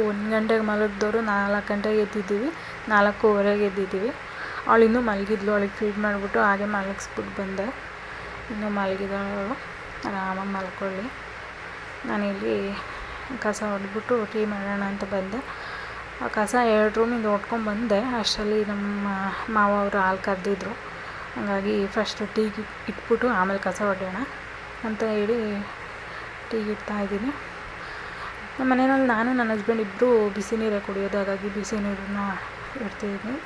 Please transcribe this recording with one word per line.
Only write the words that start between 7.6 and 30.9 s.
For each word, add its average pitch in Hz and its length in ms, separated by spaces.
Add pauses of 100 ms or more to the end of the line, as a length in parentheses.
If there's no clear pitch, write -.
ಇನ್ನೂ 214 200
ಮಲಗಿದವಳು, 202 880 (520)
ಆರಾಮಾಗಿ 190 420
ಮಲ್ಕೊಳ್ಳಿ. 190 560 (1000)
ನಾನಿಲ್ಲಿ 208 500 (840)
ಕಸ 214 220
ಹೊಡೆದ್ಬಿಟ್ಟು 208 600
ಟೀ 214 200
ಮಾಡೋಣ 202 380
ಅಂತ 196 200
ಬಂದೆ. 196 360 (840)
ಆ 233 60
ಕಸ 214 280 (100)
ಎರಡು 214 300
ರೂಮಿಂದ 226 300
ಹೊಡ್ಕೊಂಡು 214 400
ಬಂದೆ, 208 340 (200)
ಅಷ್ಟರಲ್ಲಿ 208 460
ನಮ್ಮ 202 420 (420)
ಮಾವ 208 320
ಅವರು 202 180
ಹಾಲು 190 240
ಕರೆದಿದ್ರು. 190 500 (580)
ಹಂಗಾಗಿ 202 560
ಫಸ್ಟ್ 202 480
ಟೀ 214 80 (460)
ಇಟ್ಬಿಟ್ಟು 233 400
ಆಮೇಲೆ 196 300
ಕಸ 190 220
ಹೊಡೆಯೋಣ 190 380 (640)
ಅಂತ 220 200
ಹೇಳಿ 214 340 (1080)
ಟೀ 226 120 (140)
ಇಡ್ತಾಯಿದ್ದೀನಿ. 208 600 (1200)
ನಮ್ಮ 262 220
ಮನೆಯಲ್ಲಿ 262 340
ನಾನು 233 260
ನನ್ನ 240 180
ಹಸ್ಬೆಂಡ್ 220 300
ಇಬ್ಬರು 214 480
ಬಿಸಿ 202 260
ನೀರೇ 220 240
ಕುಡಿಯೋದು, 196 380